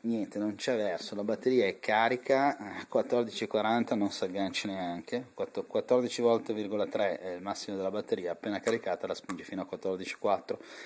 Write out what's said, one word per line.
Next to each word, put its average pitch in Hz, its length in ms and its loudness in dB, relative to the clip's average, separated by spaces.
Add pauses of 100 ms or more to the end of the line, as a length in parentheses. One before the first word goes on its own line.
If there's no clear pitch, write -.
niente, 113 360 -2
non 104 160 0
c'è 123 220 0
verso, 101 400 -2
la 104 80 -2
batteria 110 420 4
è 92 140 -2
carica, 127 760 4
a 98 320 -10
quattordici 117 540 2
e 110 60 2
quaranta 113 480 2
non 101 160 2
si - 100 -6
aggancia 95 460 -2
neanche, 95 680 -4
quattro-, - 300 -4
quattordici 123 580 2
volt 117 300 4
virgola 104 340 -2
tre 98 320 0
è 92 140 -8
il 87 100 -8
massimo 101 340 -6
della 95 140 -2
batteria, 98 400 -2
appena 101 300 -4
caricata 95 480 -2
la 90 60 -4
spinge - 280 -8
fino 92 200 -8
a 92 40 -8
quattordici 95 480 -6
e - 60 -16
quattro 101 400 0 (260)